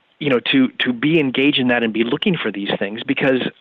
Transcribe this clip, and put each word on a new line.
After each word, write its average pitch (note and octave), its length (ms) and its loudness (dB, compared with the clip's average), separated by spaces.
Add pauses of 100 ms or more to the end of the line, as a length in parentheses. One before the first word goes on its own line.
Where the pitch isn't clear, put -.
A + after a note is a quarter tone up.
(180)
you D3+ 120 -2
know, A#2+ 100 2 (120)
to, C3+ 160 4
to - 240 -4
be D3 260 2
engaged C#3 400 2
in B2 100 2
that A#2+ 140 2
and A2+ 100 0
be A2+ 120 0
looking D#3+ 320 0
for A2+ 140 -4
these G2 280 -6
things, G#2+ 260 -6
because C3 360 0 (200)